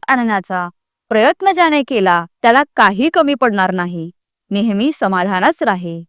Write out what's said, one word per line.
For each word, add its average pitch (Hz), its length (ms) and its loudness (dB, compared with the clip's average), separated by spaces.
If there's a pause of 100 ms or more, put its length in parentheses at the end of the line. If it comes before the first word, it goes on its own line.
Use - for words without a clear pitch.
आणण्याचा 202 600 -2 (400)
प्रयत्न 320 420 2
ज्याने 320 360 2
केला 185 380 0 (160)
त्याला 247 220 4 (120)
काही 214 340 2
कमी 294 240 2
पडणार 202 380 0
नाही, 175 400 -6 (400)
नेहमी 208 420 -2
समाधानच 190 680 -2
राहे. 175 440 -4